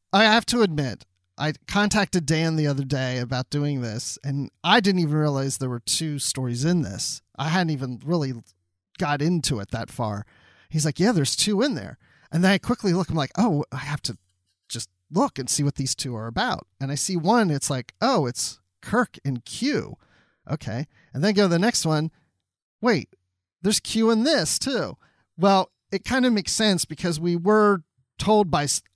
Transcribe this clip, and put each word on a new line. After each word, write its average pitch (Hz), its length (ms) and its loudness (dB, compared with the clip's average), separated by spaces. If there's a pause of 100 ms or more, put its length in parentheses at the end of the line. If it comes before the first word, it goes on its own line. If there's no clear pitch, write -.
(140)
I 202 120 6
have 220 220 4
to 240 140 2
admit, 147 440 0 (340)
I 147 140 -2 (140)
contacted 196 600 0
Dan 160 280 2
the 156 120 2
other 139 180 0
day 131 320 -2
about 127 320 -4
doing 143 320 -2
this, 117 420 -6
and 139 280 -4 (120)
I 190 160 4
didn't 185 220 2
even 151 140 0
realize 139 420 0
there 131 120 -4
were 123 100 -6
two 151 400 -4
stories 127 440 -4
in 165 200 2
this. - 400 -8 (120)
I 139 140 -4
hadn't 170 220 0
even 127 340 -6
really 147 280 -2 (680)
got 147 240 -2
into 156 360 0
it 98 120 -10
that - 180 -6
far. 107 340 -4 (460)
He's 151 160 0
like, 156 140 -2
"Yeah, 196 120 4
there's 151 240 2
two 208 280 0
in 277 100 0
there." 98 240 -8 (340)
And 170 120 2
then 190 80 6
I 196 80 4
quickly 208 340 0
look, 180 160 0
I'm 156 60 -2
like, 143 240 -2
"Oh, 180 320 2
I 139 60 -8
have 143 260 -8
to 110 140 -8 (520)
just - 200 -10 (200)
look 208 300 0
and 123 100 -8
see - 140 -2
what 143 120 0
these 135 200 -4
two 127 200 -8
are 110 120 -8
about." 208 400 -4 (120)
And 135 120 0
I 147 40 -2
see 180 220 -2
one, 196 320 4
it's 143 220 -2
like, 131 300 -6
"Oh, 220 260 2
it's - 320 -6 (240)
Kirk - 420 -2
and 127 180 -4
Q." - 540 -4 (520)
Okay. 131 360 -4 (260)
And 131 120 -4
then 208 100 4
go 202 100 4
to 196 40 4
the 170 120 4
next 214 280 0
one. 156 240 0 (720)
Wait, 208 280 0 (540)
there's 208 160 0
Q 220 320 0
in 220 140 2
this 269 340 0
too. 190 380 -4 (400)
Well, 190 340 4 (200)
it 190 140 -6
kind 254 200 2
of 247 80 4
makes 208 180 -2
sense 208 340 2
because 160 340 -4
we 175 160 0
were 202 480 4 (340)
told 208 340 2
by 147 140 0
s-, - 180 -4 (120)